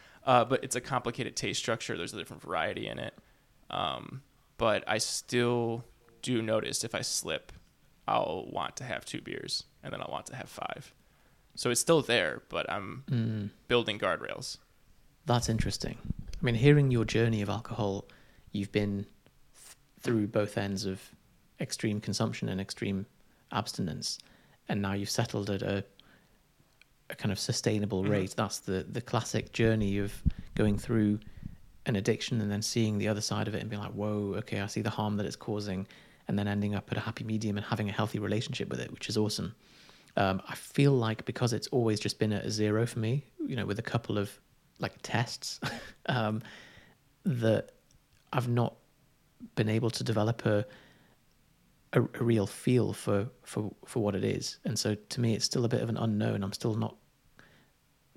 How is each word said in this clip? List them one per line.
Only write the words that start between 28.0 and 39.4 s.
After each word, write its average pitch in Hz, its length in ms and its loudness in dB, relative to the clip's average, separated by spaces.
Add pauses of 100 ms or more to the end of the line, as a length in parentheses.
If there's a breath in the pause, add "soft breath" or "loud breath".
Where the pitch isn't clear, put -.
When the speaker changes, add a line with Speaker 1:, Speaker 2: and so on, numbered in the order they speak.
Speaker 1:
Mm-hmm. 101 100 2
Speaker 2:
rate. 95 240 0
That's 107 240 -2
the, 95 300 -2
the 120 100 -4
classic - 520 -2
journey 110 460 4
of 101 140 -2 (420 loud breath)
going 104 240 4
through 107 420 2 (680 loud breath)
an 117 80 4
addiction 110 440 2
and 104 100 0
then 104 120 -2
seeing 107 360 2
the 101 100 0
other 104 120 0
side 107 280 -2
of 107 60 -4
it 87 60 -4
and 110 100 -6
being 104 120 -6
like, 98 100 -8
"Whoa, 104 460 -2
okay, 104 220 -4
I 101 60 -4
see 110 160 -4
the 110 80 -2
harm 107 260 -2
that 104 100 -2
it's - 100 -8
causing," 101 500 -4 (420 loud breath)
and 101 100 0
then 101 80 0
ending 104 280 0
up - 180 -4
at - 60 -2
a - 20 -4
happy 107 240 -6
medium 107 320 0
and 104 100 -4
having 107 220 0
a 98 40 -4
healthy 104 260 -2
relationship 104 500 -2
with 64 120 -4
it, - 120 -8
which - 160 -10
is 117 80 -2
awesome. 101 380 0 (600 loud breath)